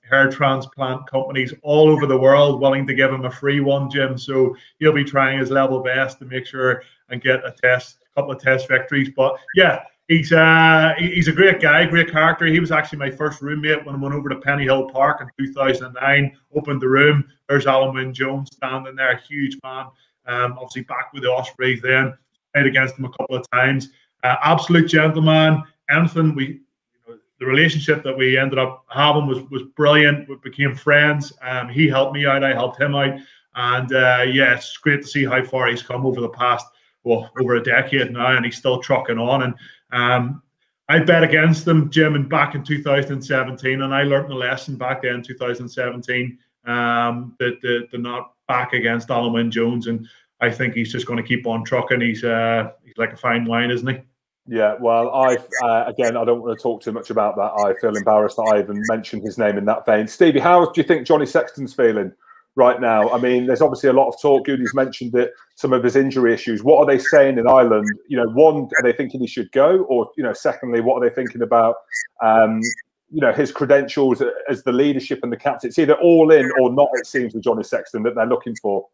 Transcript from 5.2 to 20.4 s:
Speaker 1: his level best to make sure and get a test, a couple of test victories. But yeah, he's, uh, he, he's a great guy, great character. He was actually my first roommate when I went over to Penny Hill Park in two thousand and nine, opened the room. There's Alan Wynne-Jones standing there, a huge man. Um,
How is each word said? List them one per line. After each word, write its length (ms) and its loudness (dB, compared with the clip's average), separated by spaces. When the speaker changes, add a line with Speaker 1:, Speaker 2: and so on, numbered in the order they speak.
Speaker 1:
his 120 -4
level 320 0
best 380 -4
to 40 -20
make 220 -10
sure 360 -2
and 120 -10
get 220 0
a 80 -10
test, 460 0
a 100 -6
couple 120 -4
of 80 -14
test 260 0
victories. 480 -2
But 220 0
yeah, 280 4
he's, 240 2
uh, 680 6
he, 140 -2
he's 160 0
a 40 2
great 280 4
guy, 260 4
great 240 0
character. 360 0
He 140 2
was 100 -2
actually 280 -2
my 120 -6
first 320 -8
roommate 420 -4
when 120 -12
I 20 -8
went 160 -6
over 140 -6
to 80 0
Penny 280 -2
Hill 260 2
Park 300 2
in 80 -16
two 140 -6
thousand 340 0
and 80 -16
nine, 420 0
opened 260 -4
the 80 0
room. 360 4
There's 180 0
Alan 280 2
Wynne-Jones 580 -6
standing 420 -10
there, 180 0
a 80 -6
huge 440 -6
man. 220 -12
Um, 260 -4